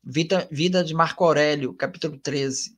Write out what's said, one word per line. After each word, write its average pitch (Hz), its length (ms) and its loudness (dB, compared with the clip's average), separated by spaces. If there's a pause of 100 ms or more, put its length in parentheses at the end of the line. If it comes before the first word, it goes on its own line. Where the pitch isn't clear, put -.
Vida, 160 480 0
Vida 175 320 2
de 156 80 -6
Marco 165 320 2
Aurélio, 147 480 2
capítulo 143 460 -6
treze. 139 600 -4